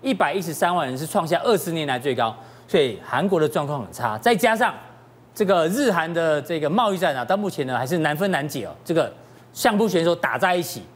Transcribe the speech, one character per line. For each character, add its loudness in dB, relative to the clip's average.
一 0
百 2
一 -2
十 -6
三 0
万 0
人 -4
是 -8
创 0
下 0
二 4
十 -4
年 -2
来 -2
最 -2
高， 0
所 2
以 0
韩 0
国 2
的 2
状 -2
况 -4
很 -10
差， -4
再 4
加 2
上 0
这 0
个 4
日 2
韩 0
的 2
这 -4
个 0
贸 2
易 -2
战 2
啊， -4
到 2
目 -2
前 -4
呢 -2
还 0
是 0
难 2
分 0
难 -2
解 -6
哦， -12
这 -4
个 2
相 0
互 2
选 2
手 4
打 -4
在 2
一 0
起。 -8